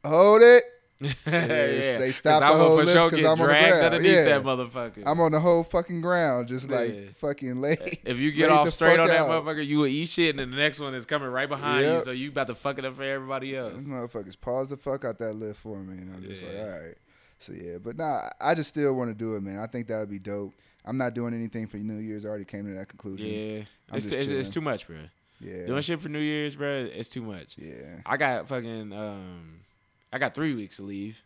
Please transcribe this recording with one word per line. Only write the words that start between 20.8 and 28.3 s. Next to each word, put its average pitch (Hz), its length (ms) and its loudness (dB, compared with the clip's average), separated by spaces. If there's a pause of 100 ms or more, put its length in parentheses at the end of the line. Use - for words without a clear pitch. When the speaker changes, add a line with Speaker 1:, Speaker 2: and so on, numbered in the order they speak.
Speaker 1:
I'm 117 140 -8
not 123 160 -4
doing 117 220 -6
anything 113 320 -10
for 104 100 -14
New 107 220 -8
Year's. 107 260 -10
I 107 40 -8
already 104 160 -10
came 101 200 -12
to 101 80 -10
that 95 140 -14
conclusion. 101 400 -12
Speaker 2:
Yeah. 107 360 -8 (280)
Speaker 1:
I'm - 60 -8
Speaker 2:
It's, 104 100 -8
Speaker 1:
just 113 80 -6
Speaker 2:
it's, 139 140 -4
it's 196 200 -6
Speaker 1:
chilling. - 40 -12
Speaker 2:
too 165 80 -6
much, 131 260 -6
bro. 82 100 -18 (420)
Speaker 1:
Yeah. 90 280 -12
Speaker 2:
Doing 135 160 -4
shit 160 180 -6
for 165 80 -12
New 151 80 -8
Year's, 151 380 -4
bro, 143 360 -6
it's 113 180 -12
too 123 120 -10
much. 98 380 -14
Speaker 1:
Yeah. 73 380 -18 (100)
Speaker 2:
I 135 100 -2
got 123 300 -2